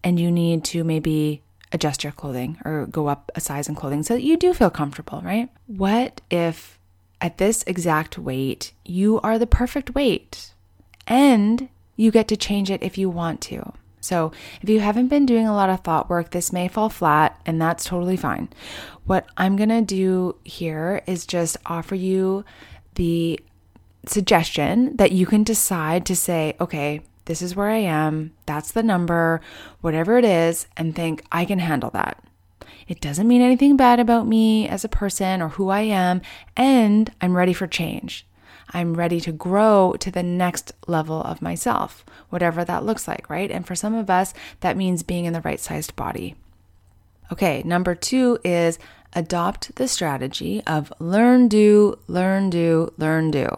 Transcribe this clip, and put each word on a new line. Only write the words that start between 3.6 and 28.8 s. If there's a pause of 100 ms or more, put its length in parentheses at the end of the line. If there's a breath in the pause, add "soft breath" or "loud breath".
in
clothing
so
that
you
do
feel
comfortable,
right? (180)
What
if (420)
at
this
exact
weight, (100)
you
are
the
perfect
weight (540)
and (260)
you
get
to
change
it
if
you
want
to? (280)
So (300 loud breath)
if
you
haven't
been
doing
a
lot
of
thought
work,
this
may
fall
flat,
and
that's
totally
fine. (560 loud breath)
What (100)
I'm
gonna
do
here
is
just (120)
offer
you (520 loud breath)
the (680)
suggestion
that
you
can
decide
to
say,
"Okay, (240)
this
is
where
I
am, (160)
that's
the